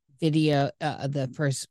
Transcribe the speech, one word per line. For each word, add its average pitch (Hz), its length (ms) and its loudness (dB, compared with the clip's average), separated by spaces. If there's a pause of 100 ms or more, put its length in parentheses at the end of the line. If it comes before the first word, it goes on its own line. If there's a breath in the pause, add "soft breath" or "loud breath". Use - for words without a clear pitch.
(180)
video, 151 520 2 (100)
uh, 143 260 -4
the 139 220 -2
first 139 420 -2